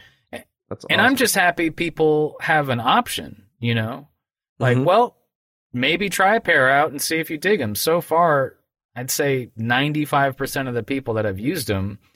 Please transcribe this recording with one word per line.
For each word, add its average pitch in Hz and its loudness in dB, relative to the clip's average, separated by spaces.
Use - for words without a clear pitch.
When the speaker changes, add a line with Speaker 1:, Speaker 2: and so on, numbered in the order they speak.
Speaker 1:
That's - -14
Speaker 2:
And 180 2
I'm 208 4
Speaker 1:
awesome. - 0
Speaker 2:
just 240 0
happy 175 2
people 156 0
have 156 0
an 120 -2
option, - -2
you 117 -2
know? 113 -6
Like, 123 2
Speaker 1:
Mm-hmm. 127 2
Speaker 2:
well, 208 4
maybe 165 0
try 196 2
a 226 0
pair 139 4
out 143 4
and 143 -8
see 160 -2
if 156 -6
you 156 -6
dig 185 0
'em. 107 -4
So 165 0
far, 156 2
I'd 127 -10
say 135 0
ninety-five 139 0
percent 135 -4
of 123 -6
the 117 -2
people 131 -4
that 107 -2
have 98 -4
used 123 -4
'em 98 -4